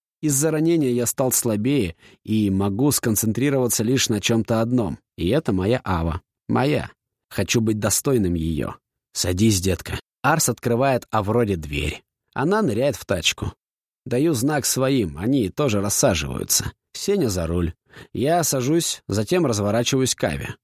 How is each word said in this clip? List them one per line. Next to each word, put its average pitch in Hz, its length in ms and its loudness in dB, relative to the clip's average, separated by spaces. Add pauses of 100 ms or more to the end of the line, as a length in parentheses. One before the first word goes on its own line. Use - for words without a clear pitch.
(220)
Из-за 151 300 0
ранения 156 400 2
я 120 140 0
стал 127 260 0
слабее 113 640 0 (280)
и 107 260 2
могу 101 420 2
сконцентрироваться 120 920 0
лишь 123 260 0
на 107 100 0
чем-то 113 420 0
одном. 113 380 0 (180)
И 85 120 0
это 131 240 0
моя 98 320 2
Ава. 82 360 -2 (280)
Моя. 123 420 0 (380)
Хочу 110 320 0
быть 110 180 0
достойным 104 540 0
ее. 80 420 -2 (380)
«Садись, 92 480 2
детка». - 380 -4 (220)
Арс 156 280 2
открывает 123 600 0
Авроре 107 460 2
дверь. 76 480 -6 (300)
Она 190 280 0
ныряет 131 340 0
в - 100 -18
тачку. - 480 -4 (520)
Даю 147 280 2
знак 135 320 0
своим, 127 520 0
они 113 320 0
тоже 107 320 0
рассаживаются. 90 920 0 (200)
Сеня 190 360 -2
за 90 180 -2
руль. 85 260 0 (400)
Я 160 300 2
сажусь, 143 640 0
затем 110 380 0
разворачиваюсь 117 680 0
к - 80 -4
Аве. 76 400 -4